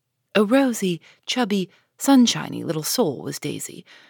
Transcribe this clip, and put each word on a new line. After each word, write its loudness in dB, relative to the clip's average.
A 4
rosy, 0
chubby, -2
sunshiny 2
little -6
soul -2
was -10
Daisy, -10